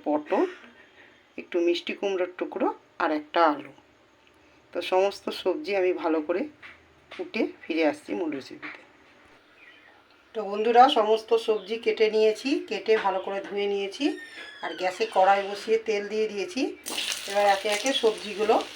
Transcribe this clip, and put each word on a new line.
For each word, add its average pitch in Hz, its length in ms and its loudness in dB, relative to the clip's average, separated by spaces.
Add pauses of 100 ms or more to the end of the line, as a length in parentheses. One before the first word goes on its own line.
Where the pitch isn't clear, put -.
পটল, 151 380 0 (960)
একটু - 140 -10 (100)
মিষ্টি 175 340 0
কুমড়োর 185 400 -2
টুকরো 196 280 -2 (360)
আর 160 160 0
একটা 160 200 -2 (140)
আলু। - 180 -10 (1000)
তো - 40 -4 (140)
সমস্ত 190 340 2 (160)
সবজি 165 300 -2 (100)
আমি 180 100 4 (120)
ভালো 160 240 2
করে 175 140 0 (720)
কুটে 190 300 -6 (220)
ফিরে - 280 -2
আসছি - 280 -10
মূল 160 180 -2
রেসিপিতে। - 440 -14 (1500)
তো 220 40 -4 (100)
বন্ধুরা, 226 340 6 (140)
সমস্ত 220 320 2 (180)
সবজি 214 280 -2 (100)
কেটে 214 300 2
নিয়েছি, 220 340 2 (200)
কেটে 208 240 0 (120)
ভালো 190 200 0
করে 196 220 -4
ধুয়ে 202 260 -2
নিয়েছি, 196 320 -4 (580)
আর 170 160 -6
গ্যাসে 185 260 -2 (100)
কড়াই 196 340 6
বসিয়ে 220 280 0 (100)
তেল 208 240 0
দিয়ে 214 200 0
দিয়েছি। 202 300 -4 (680)
এবার 202 160 2 (100)
একে 196 200 -4
একে 262 140 -2 (120)
সবজিগুলো 208 540 2 (200)